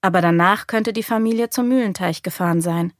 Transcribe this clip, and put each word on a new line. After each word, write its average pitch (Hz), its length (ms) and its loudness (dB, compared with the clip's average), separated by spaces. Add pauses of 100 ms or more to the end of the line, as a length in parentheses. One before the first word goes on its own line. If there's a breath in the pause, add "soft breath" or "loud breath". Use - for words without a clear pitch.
Aber 180 180 2
danach 170 460 4
könnte 226 260 -2
die 220 100 -4
Familie 226 460 -2
zum 247 220 -2
Mühlenteich 196 520 -2
gefahren 170 380 -2
sein. 170 400 -2